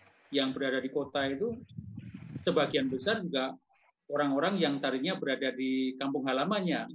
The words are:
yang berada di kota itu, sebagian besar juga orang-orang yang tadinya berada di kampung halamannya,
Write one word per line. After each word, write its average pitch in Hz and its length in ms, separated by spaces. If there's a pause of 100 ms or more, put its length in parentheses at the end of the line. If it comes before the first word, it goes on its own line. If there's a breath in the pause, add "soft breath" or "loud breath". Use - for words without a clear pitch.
(300)
yang 135 220
berada 131 280
di 131 80
kota 139 380
itu, 139 260 (920)
sebagian 147 440
besar 160 320
juga 135 320 (560 soft breath)
orang-orang 143 480
yang 143 240
tadinya 139 400
berada 131 320
di 131 480
kampung 135 240
halamannya, 139 720